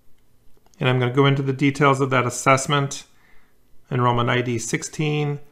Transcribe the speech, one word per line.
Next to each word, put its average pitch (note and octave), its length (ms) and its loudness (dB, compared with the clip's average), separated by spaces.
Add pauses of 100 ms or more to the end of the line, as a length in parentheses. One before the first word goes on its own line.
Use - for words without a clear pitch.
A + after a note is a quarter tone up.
(800)
And C#3+ 80 -2
I'm B2+ 120 2
gonna B2 120 0
go C#3 140 4
into C#3 160 2
the C3+ 120 -2
details C#3 460 2
of C#3 120 0
that B2+ 140 2
assessment, C#3 800 0 (840)
enrollment B2 380 2
I B2 120 2
D A#2+ 160 -4
sixteen, D3 840 -4 (120)